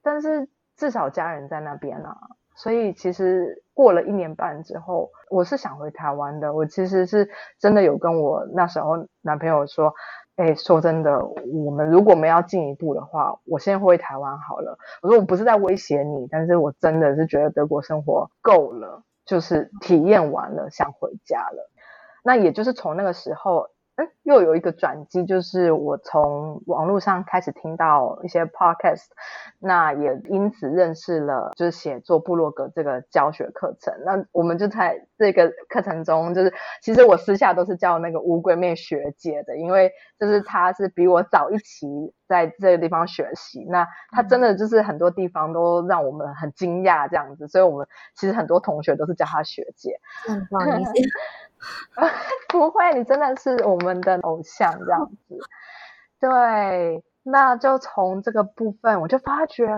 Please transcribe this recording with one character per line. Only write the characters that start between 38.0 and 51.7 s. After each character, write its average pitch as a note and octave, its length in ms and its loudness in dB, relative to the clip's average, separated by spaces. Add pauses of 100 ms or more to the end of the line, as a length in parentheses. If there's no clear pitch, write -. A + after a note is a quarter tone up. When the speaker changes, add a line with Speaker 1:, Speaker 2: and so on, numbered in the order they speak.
Speaker 1:
个 D#3+ 100 -4
乌 E3+ 180 0
龟 F3 160 2
妹 F3+ 220 -2
学 C#3+ 400 -6
姐 D3 260 -8
的， B2+ 140 -10
因 E3 120 -6
为 F#3 220 4 (260)
就 G#3+ 80 -4
是 G#3 160 2
她 F3+ 300 0
是 F#3+ 160 -4
比 F3 180 0
我 F3+ 160 6
早 E3+ 300 0
一 G#3+ 60 -2
期 D3 560 -12 (160)
在 F3 180 2
这 F#3+ 240 2
个 F3 60 6
地 E3 100 -2
方 E3 200 0
学 - 280 -8
习， - 340 -18
那 F3 160 0 (240)
她 A#3 140 0
真 B3 160 4
的 A3+ 160 4
就 G#3 120 -2
是 A3 140 4
很 G3+ 160 -4
多 F3 140 2
地 F#3 160 -4
方 D#3+ 240 -4
都 E3+ 340 0
让 F3 200 0
我 C3+ 60 -2
们 C#3+ 240 -10
很 D3+ 180 -10
惊 F#3 300 -4
讶 D#3+ 260 2
这 E3 80 -2
样 C#3 180 -6
子， D3 140 -16
所 F#3 100 2
以 F#3+ 40 6
我 E3 140 4
们 C#3 100 -10 (280)
其 - 100 -8
实 F#3+ 60 0
很 A3 160 -4
多 E3+ 120 2
同 D3+ 220 -4
学 D#3 140 0
都 D3+ 100 -4
是 E3+ 100 -6
叫 E3 100 -2
她 D#3 180 -4
学 - 320 -12
姐。 - 240 -10 (260)
Speaker 2:
很 G3+ 200 -6
不 G3 120 -6
好 F#3 80 0 (140)
意 F#3 60 -4
思。 G#3 80 -8 (680)
Speaker 1:
<laughs> - 880 -6